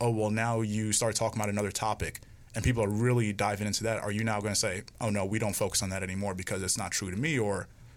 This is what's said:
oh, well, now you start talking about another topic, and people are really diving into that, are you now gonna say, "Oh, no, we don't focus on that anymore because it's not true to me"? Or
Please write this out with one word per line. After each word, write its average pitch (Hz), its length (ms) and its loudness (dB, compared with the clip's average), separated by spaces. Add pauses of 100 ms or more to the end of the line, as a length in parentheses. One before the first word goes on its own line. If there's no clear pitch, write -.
oh, 120 100 2
well, 107 200 2
now 113 320 2
you 107 300 0
start 110 220 2
talking 110 240 0
about 107 120 0
another 104 200 0
topic, 104 500 -2 (340)
and 110 100 0
people 120 180 4
are 101 60 4
really 113 440 4
diving 104 340 0
into 101 180 0
that, 110 180 0
are 104 80 -2
you 104 140 0
now 107 160 0
gonna 104 160 0
say, 101 260 0 (180)
"Oh, 113 100 0
no, 101 140 0
we 101 140 0
don't 107 160 0
focus - 280 0
on 98 80 -2
that 95 120 -4
anymore 95 320 -4
because 95 280 -4
it's 92 160 0
not 101 120 -4
true 95 200 -4
to 90 60 -6
me"? 143 220 0
Or 101 300 0 (280)